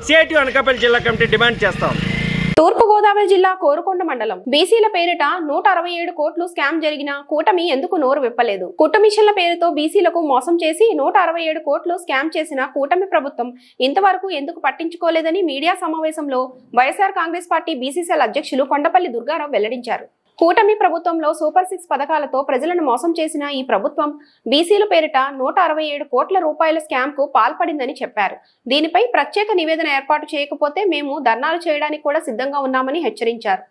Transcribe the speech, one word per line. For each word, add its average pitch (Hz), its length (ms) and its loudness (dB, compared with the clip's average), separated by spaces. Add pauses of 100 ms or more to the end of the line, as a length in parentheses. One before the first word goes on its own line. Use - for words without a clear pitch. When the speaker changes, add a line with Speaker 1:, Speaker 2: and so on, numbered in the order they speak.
Speaker 1:
సిఐటి 320 280 4
అనకాపల్లి 262 460 2
జిల్లా 240 180 4
కమిటీ 233 280 0
డిమాండ్ 220 380 2
చేస్తాం. 175 300 0 (640)
Speaker 2:
తూర్పు 381 280 4
గోదావరి 403 420 4
జిల్లా 370 260 4
కోరుకొండ 359 480 0
మండలం. 226 460 -4
బీసీల 370 460 4
పేరిట 339 300 0 (180)
నూట 311 260 0
అరవై 349 240 0
ఏడు 349 200 -4
కోట్లు 339 340 -2
స్కామ్ 320 360 -2
జరిగిన 285 460 -4
కూటమి 339 420 0
ఎందుకు 269 260 -2
నోరు 285 240 2
విప్పలేదు? 226 580 -2
కుట్టు 311 200 2
మిషన్ల 415 320 4
పేరుతో 349 400 0
బీసీలకు 339 500 0
మోసం 294 360 0
చేసి 339 380 2
నూట 311 240 0
అరవై 339 240 0
ఏడు 320 180 -2
కోట్లు 339 360 -2
స్కామ్ 311 400 -4
చేసిన 302 280 -4
కూటమి 285 420 -2
ప్రభుత్వం 277 460 -4 (280)
ఇంతవరకు 370 500 2
ఎందుకు 320 300 -8
పట్టించుకోలేదని 330 840 -2
మీడియా 311 320 -2
సమావేశంలో 311 760 -4 (220)
వైఎస్ఆర్ 294 380 2
కాంగ్రెస్ 349 400 -4
పార్టీ 330 220 -2
బీసీసీఎల్ 294 480 -2
అధ్యక్షులు 269 420 0
కొండపల్లి 311 440 2
దుర్గారావు 285 420 -6
వెల్లడించారు. 226 680 -4 (220)
కూటమి 403 420 6
ప్రభుత్వంలో 330 560 0
సూపర్ 320 320 0
సిక్స్ 359 200 -10
పథకాలతో 285 480 -2 (100)
ప్రజలను 320 400 0
మోసం 262 300 0
చేసిన 311 260 -4 (140)
ఈ - 0 - (120)
ప్రభుత్వం 294 400 0 (420)
బీసీల 349 400 4
పేరిట 311 260 2 (220)
నూట 285 160 -2 (100)
అరవై 311 180 -2 (100)
ఏడు 294 180 -8
కోట్ల 320 340 0
రూపాయల 311 380 0
స్కామ్ 330 340 -2
కు 269 60 2 (100)
పాల్పడిందని 269 640 0
చెప్పారు. - 380 -4 (360)
దీనిపై 320 300 2 (140)
ప్రత్యేక 311 320 0 (120)
నివేదన 320 280 -2 (100)
ఏర్పాటు 302 340 -2
చేయకపోతే 294 480 -4 (140)
మేము 294 180 -4 (160)
ధర్నాలు 294 380 0
చేయడానికి 302 420 -2
కూడా 302 200 0
సిద్ధంగా 269 300 -4 (100)
ఉన్నామని 262 380 -2
హెచ్చరించారు. 220 640 -2